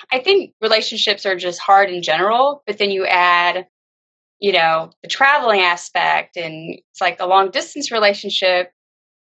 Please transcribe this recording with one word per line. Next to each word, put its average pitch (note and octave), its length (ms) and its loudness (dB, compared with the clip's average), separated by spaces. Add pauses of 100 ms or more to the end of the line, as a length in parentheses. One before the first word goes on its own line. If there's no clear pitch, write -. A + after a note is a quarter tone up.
(120)
I C4 80 -2
think F#4+ 420 0
relationships A3 640 -2
are F#3+ 100 -2
just F3+ 240 -6
hard G3 320 4
in F3 100 -6
general, A3 640 0
but G#3 140 -6
then G3+ 100 0
you F#3+ 160 -2
add, F3+ 640 2 (720)
you G3+ 140 0
know, E3 360 2 (140)
the D#3+ 60 -12
traveling C4 520 2
aspect, E3+ 760 -2
and D#3+ 420 -10 (100)
it's - 120 -14
like F3 180 -2
a F#3 80 -4
long F#3+ 240 2
distance C#4 400 -8
relationship G3+ 800 0 (540)